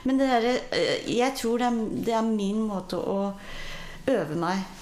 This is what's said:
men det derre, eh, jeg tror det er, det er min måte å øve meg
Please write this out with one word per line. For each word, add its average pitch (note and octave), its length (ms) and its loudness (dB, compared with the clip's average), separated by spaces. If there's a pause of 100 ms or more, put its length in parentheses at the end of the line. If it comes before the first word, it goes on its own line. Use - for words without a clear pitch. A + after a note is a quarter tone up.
men C4 180 2
det C4+ 100 4
derre, A#3+ 260 4 (140)
eh, - 400 0
jeg B3+ 280 2
tror A#3 220 0
det B3 100 2
er, A#3 100 2 (220)
det A3+ 160 0
er A3 100 2
min G#3+ 380 0
måte F#3 340 -4
å G3 200 0 (880)
øve F3 320 0
meg F3+ 280 0 (180)